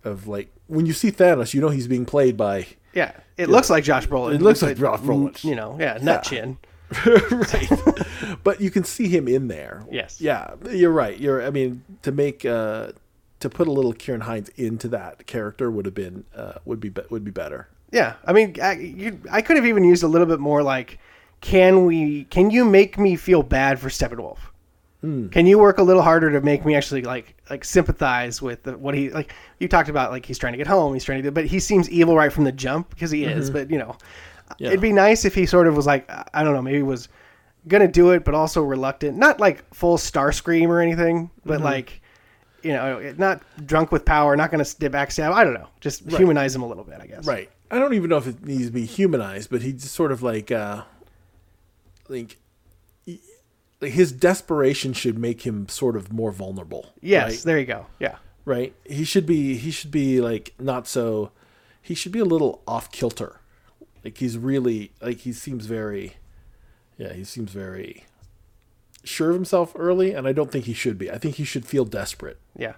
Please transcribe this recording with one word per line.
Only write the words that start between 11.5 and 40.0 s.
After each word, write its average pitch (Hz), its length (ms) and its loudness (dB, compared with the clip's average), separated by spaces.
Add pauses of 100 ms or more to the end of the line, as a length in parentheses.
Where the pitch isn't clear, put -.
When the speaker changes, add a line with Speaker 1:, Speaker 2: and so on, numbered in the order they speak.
Speaker 1:
mean, 131 320 -4 (200)
to 139 100 -4
make, 143 320 -4
uh, 113 480 -4 (480)
to 135 100 -6
put 170 180 -2
a 147 40 -2
little 131 200 0
Kieran 117 300 -8
Hines 110 340 -8
into 113 320 -6
that 92 380 -10
character 113 440 -6
would 107 140 -6
have 95 100 -8
been, 95 300 -10 (100)
uh, 107 200 -14 (100)
would 113 160 -8
be, 107 80 -8
be-, 95 220 -10
would 110 140 -8
be 104 80 -8
better. 73 360 -10 (240)
Speaker 2:
Yeah, 143 220 0 (100)
I 170 80 -2
mean, 208 300 4
I, 190 120 0
you, 185 460 -10 (100)
I 220 120 0
could 226 140 -2
have 247 100 2
even 214 180 4
used 175 180 8
a 165 60 0
little 170 180 4
bit 160 140 0
more, 147 220 0
like, 135 360 -4 (420)
can 185 460 6
we, 151 380 0
can 190 260 4
you 247 140 4
make 196 340 6
me 196 180 4
feel 175 260 2
bad 135 360 0
for 131 100 -10
Steppenwolf? 117 500 -8 (640)
Speaker 1:
Hmm. 135 260 -6
Speaker 2:
Can 165 180 4
you 202 120 10
work 202 200 8
a 202 40 6
little 185 200 8
harder 160 300 4
to 143 80 2
make 147 240 2
me 151 100 2
actually, 139 280 -2
like, 123 340 -10 (140)
like, 139 140 -12
sympathize 123 800 0
with 120 220 -10
the, 127 140 -10
what 139 160 -6
he, 139 160 -2
like, 156 220 -8 (280)
you 175 80 -4
talked 160 200 4
about, 135 220 -2
like, 127 160 -10
he's 123 120 -10
trying 123 140 -4
to 120 40 -10
get 143 100 -6
home, 160 280 2
he's 127 100 -6
trying 135 140 -4
to 135 40 -6
do, 143 80 -4
but 151 160 -2
he 180 140 0
seems 185 300 2
evil 165 260 6
right 151 160 4
from 151 120 2
the 131 80 0
jump, 135 460 -6
'cause 170 120 -6
he 151 140 -2
is, 147 260 -4
Speaker 1:
Mm-hmm. 143 80 -4
Speaker 2:
but, 135 120 -6
you 156 80 0
know, 117 180 -8 (600)
Speaker 1:
Yeah. - 100 -6
Speaker 2:
it'd 190 120 2
be 220 120 2
nice 208 320 6
if 196 100 2
he 185 120 2
sort 170 220 6
of 151 80 4
was 143 100 0
like, 139 240 0
I, - 240 -14
I 151 100 0
don't 147 100 2
know, 131 80 -2
maybe 139 200 -2
was 131 260 -4 (600)
gonna 196 200 6
do 175 220 8
it, 175 140 4
but 147 100 2
also 156 280 0
reluctant. 135 540 -4
Not, 285 220 6
like, 202 360 0
full 170 240 2
Starscream 165 720 0